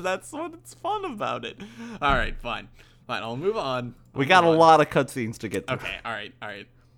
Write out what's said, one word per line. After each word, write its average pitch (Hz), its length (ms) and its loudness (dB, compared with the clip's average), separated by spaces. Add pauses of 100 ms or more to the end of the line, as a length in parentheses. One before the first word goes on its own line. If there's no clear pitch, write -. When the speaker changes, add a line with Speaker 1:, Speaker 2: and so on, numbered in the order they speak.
Speaker 1:
That's 185 280 -6
what's 330 420 -12
fun 392 320 -6
about 123 400 -6
it. - 120 -12 (440)
All 139 120 2
right, 110 260 -2
fine. 110 300 -8 (360)
Fine, 113 160 -6
I'll 117 160 -8
move 190 200 -4
on. 127 360 -6 (220)
Speaker 2:
We 139 100 -2
Speaker 1:
I'll 127 40 2
Speaker 2:
got 185 140 8
a 170 40 4
Speaker 1:
move 165 60 6
on. 160 60 6
Speaker 2:
lot 160 220 10
of 147 80 2
cutscenes 127 500 -2
to 113 100 -8
get 95 180 -4
through. 127 100 -4
Speaker 1:
Okay, 98 260 -10
all 117 80 -8
right, 104 300 -10
all 113 60 -12
right. 101 200 -14 (300)